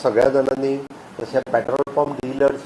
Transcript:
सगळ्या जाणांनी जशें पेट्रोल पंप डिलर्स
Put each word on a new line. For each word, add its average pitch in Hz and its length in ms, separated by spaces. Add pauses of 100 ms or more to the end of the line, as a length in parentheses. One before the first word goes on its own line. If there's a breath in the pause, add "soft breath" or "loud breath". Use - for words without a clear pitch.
सगळ्या 120 260
जाणांनी 135 480 (440)
जशें 127 320
पेट्रोल 123 380
पंप 147 320
डिलर्स 139 420